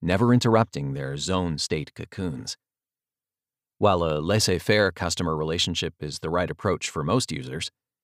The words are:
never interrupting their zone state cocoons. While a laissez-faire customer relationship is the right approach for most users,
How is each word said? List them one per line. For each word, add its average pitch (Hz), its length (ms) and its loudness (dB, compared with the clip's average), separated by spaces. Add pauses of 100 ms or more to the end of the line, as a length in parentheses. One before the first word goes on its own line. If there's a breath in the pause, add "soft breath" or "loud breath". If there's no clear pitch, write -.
never 98 320 4
interrupting 110 600 2
their 69 240 -6
zone 87 400 -2
state 76 380 -4
cocoons. 80 600 -8 (1200)
While 92 240 4
a 78 180 0
laissez-faire 101 680 2
customer 85 440 -2
relationship 82 640 -4
is 73 200 -8
the 80 100 -6
right 85 220 0
approach - 380 -2
for 78 140 -6
most 104 280 0
users, - 400 -8 (320)